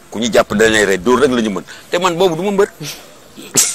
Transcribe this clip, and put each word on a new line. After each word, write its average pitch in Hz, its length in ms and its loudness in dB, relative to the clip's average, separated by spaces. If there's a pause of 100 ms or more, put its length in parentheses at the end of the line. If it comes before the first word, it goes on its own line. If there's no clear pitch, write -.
(120)
ku 98 80 -10
ñu 117 120 -4
jàpp - 220 2
dañ 110 160 4
lay 107 160 4
rey, 95 140 0
dóor 120 220 2
rek 139 100 2
la 123 100 0
ñu 110 80 -2
mën." 90 140 -6 (260)
Te 170 80 -2
man 175 180 0
boobu 175 200 2
du 165 80 -6
ma 208 80 -2
mbër. 202 180 0 (1040)